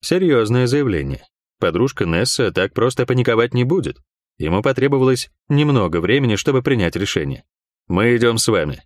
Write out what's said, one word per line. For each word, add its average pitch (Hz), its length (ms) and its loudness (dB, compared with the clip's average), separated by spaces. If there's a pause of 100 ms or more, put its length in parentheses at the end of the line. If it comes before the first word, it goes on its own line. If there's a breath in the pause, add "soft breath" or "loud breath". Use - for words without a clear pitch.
Серьезное 127 640 2
заявление. 101 600 -2 (340)
Подружка 92 440 0
Несса 92 480 0
так 95 200 -2
просто 123 340 -2
паниковать 120 480 0
не 123 100 2
будет. 131 340 -2 (400)
Ему 85 240 -2
потребовалось 131 680 0 (180)
немного 131 520 2
времени, 110 360 2
чтобы 131 260 0
принять 107 340 0
решение. 76 480 -4 (440)
«Мы 110 280 2
идем 117 220 2
с - 100 -2
вами». 76 380 -2